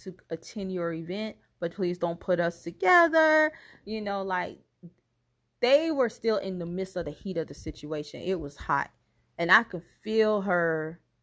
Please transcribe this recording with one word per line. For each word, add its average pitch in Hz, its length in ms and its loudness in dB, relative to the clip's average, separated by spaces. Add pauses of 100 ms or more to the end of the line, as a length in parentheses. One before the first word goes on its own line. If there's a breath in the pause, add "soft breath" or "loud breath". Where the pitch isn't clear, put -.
to 180 100 -10 (160)
attend 190 420 -8
your 170 200 -2
event, 180 440 -6 (220 soft breath)
but - 160 -4
please 175 240 -2
don't 170 220 -2
put 175 180 0
us 170 240 -2
together." 311 920 4 (320 loud breath)
You 214 160 -6
know, 202 220 -4
like, 180 380 -4 (1000)
they 294 300 4
were 269 180 2
still 220 280 -2
in 185 240 -4
the 170 60 -6
midst 185 300 -6
of 170 100 -2
the 147 40 -6
heat 170 260 -8
of 160 120 -2
the 147 60 -12
situation. 151 680 -8
It 185 160 -2
was 143 180 -10
hot. - 340 -2 (480)
And 170 120 0
I 220 120 8
could 175 220 -12 (180)
feel 214 400 2
her 165 580 0 (220)